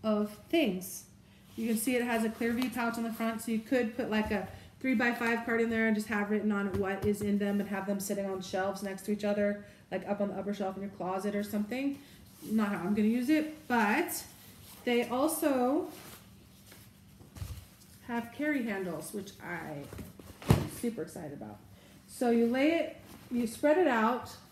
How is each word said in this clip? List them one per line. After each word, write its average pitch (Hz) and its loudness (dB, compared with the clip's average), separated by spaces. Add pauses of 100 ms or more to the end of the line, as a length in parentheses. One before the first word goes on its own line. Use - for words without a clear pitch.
of 208 2 (160)
things. 220 0 (540)
You 226 -2
can 220 2
see 247 2
it 233 2
has 233 2
a 226 2
clear 233 0
view 247 0
pouch 233 -2
on 226 -2
the 226 -2
front, 226 -2
so 233 -4
you 220 2
could 226 0
put, 233 -2
like, 214 2
a 190 0 (320)
three-by-five 233 2
card 233 2
in 233 2
there 226 2
and 220 4
just 214 -2
have 208 0
written 214 2
on 202 0
it 190 -2
what 196 0
is 208 2
in 202 2
them 202 2
and 190 -2
have 196 -2
them 202 0
sitting 196 -2
on 190 -4
shelves 190 -2
next 190 -6
to 214 -4
each 208 -2
other, 208 0 (260)
like, 190 -4
up 202 0
on 202 0
the - -6
upper 196 -4
shelf 190 -4
in 196 -8
your 202 -8
closet 196 -4
or 202 0
something. 247 -2 (500)
Not 214 2
how 196 -2
I'm 185 0
gonna 214 6
use 240 2
it, - 2
but 240 2 (600)
they 240 4
also 269 2 (2250)
have 233 -4
carry 285 0
handles, 185 -4
which 208 -8 (120)
I 156 -8 (680)
am - 4
super 226 -4
excited 147 -10
about. 107 -12 (480)
So 240 0
you 233 6
lay 262 4
it, - 0 (320)
you 240 0
spread 294 4
it 359 6
out. 233 2 (200)